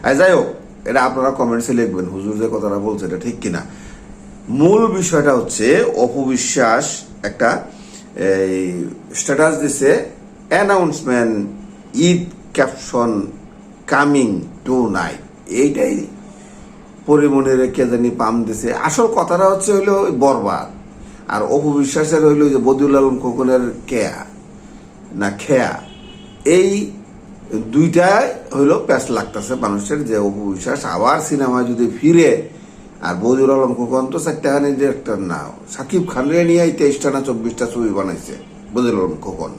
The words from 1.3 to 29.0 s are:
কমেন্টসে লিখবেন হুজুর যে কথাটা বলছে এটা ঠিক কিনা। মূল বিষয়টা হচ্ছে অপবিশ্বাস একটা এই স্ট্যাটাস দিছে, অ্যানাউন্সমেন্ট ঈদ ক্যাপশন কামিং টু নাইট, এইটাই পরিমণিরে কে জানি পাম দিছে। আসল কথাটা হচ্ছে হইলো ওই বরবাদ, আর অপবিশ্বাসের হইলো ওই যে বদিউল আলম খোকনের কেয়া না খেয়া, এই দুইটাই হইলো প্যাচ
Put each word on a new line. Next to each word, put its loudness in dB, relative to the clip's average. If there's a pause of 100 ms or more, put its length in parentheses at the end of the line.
কমেন্টসে 0
লিখবেন -2
হুজুর -6
যে 0
কথাটা -2
বলছে -4
এটা -6
ঠিক -6
কিনা। -4 (960)
মূল 6 (160)
বিষয়টা 2
হচ্ছে -2 (380)
অপবিশ্বাস 0 (440)
একটা 0 (800)
এই 0 (640)
স্ট্যাটাস 2 (100)
দিছে, 2 (640)
অ্যানাউন্সমেন্ট 2 (720)
ঈদ 4 (340)
ক্যাপশন -2 (800)
কামিং 4 (360)
টু 0 (200)
নাইট, -6 (400)
এইটাই 2 (1120)
পরিমণিরে 4
কে 2
জানি 2 (120)
পাম 0 (120)
দিছে। -6 (180)
আসল 2 (100)
কথাটা 2
হচ্ছে -2
হইলো 2 (100)
ওই -2 (100)
বরবাদ, 0 (680)
আর -2 (140)
অপবিশ্বাসের 2
হইলো 6
ওই 4
যে 4
বদিউল 4
আলম 4
খোকনের 0 (280)
কেয়া -4 (1000)
না -2 (140)
খেয়া, 2 (840)
এই 4 (1040)
দুইটাই 4 (300)
হইলো 4 (120)
প্যাচ 0 (140)